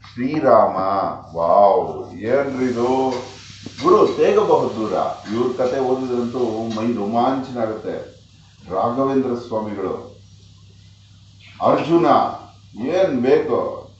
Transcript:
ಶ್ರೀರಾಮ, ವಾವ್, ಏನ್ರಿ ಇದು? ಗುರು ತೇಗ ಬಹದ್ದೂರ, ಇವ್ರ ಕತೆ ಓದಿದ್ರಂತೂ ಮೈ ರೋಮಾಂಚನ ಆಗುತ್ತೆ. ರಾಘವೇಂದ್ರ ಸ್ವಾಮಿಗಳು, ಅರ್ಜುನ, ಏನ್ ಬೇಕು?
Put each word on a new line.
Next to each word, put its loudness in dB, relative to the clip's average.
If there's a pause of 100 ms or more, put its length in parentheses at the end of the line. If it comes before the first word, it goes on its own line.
(120)
ಶ್ರೀರಾಮ, 4 (600)
ವಾವ್, 2
ಏನ್ರಿ -2
ಇದು? 0 (720)
ಗುರು 6
ತೇಗ 2
ಬಹದ್ದೂರ, 0 (400)
ಇವ್ರ -2
ಕತೆ 0
ಓದಿದ್ರಂತೂ -2 (300)
ಮೈ -2
ರೋಮಾಂಚನ -2
ಆಗುತ್ತೆ. -8 (520)
ರಾಘವೇಂದ್ರ 0 (120)
ಸ್ವಾಮಿಗಳು, -6 (1500)
ಅರ್ಜುನ, 2 (800)
ಏನ್ 0
ಬೇಕು? 0 (180)